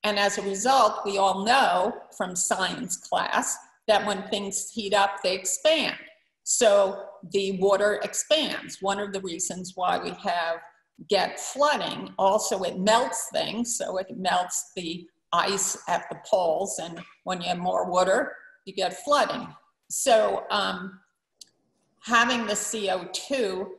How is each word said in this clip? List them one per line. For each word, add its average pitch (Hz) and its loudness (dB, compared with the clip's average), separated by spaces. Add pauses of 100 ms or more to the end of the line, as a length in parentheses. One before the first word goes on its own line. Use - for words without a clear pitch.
And 208 0
as 202 2
a - -6
result, 208 2
we 196 -2
all 190 2
know 214 4 (240)
from 185 -4
science 180 -2
class - -2 (320)
that 208 4
when 196 -4
things 202 -4
heat 208 -4
up, 196 2
they 185 0
expand. 294 0 (460)
So 202 4 (280)
the 196 0
water 202 4
expands. - -2
One 196 0
of 202 -6
the 196 -4
reasons 180 -8
why 180 0
we 175 -6 (140)
have, 170 -2 (520)
get 185 0
flooding, 233 -2
also 196 2
it 180 -4
melts 220 2
things. 214 -2
So - -4
it 196 -6 (100)
melts 180 -2
the 170 -8 (240)
ice 190 0 (100)
at 175 -2
the 160 -10
poles. 185 0
And 170 -10 (240)
when 180 -4
you 175 -6
have 175 -2
more 180 0
water, 190 2 (300)
you 190 -14
get 185 -4
flooding. 220 2 (440)
So, 214 4
um, 190 -4 (1040)
having 233 2
the 208 -2
C 202 -4
O 185 -2
two 202 -4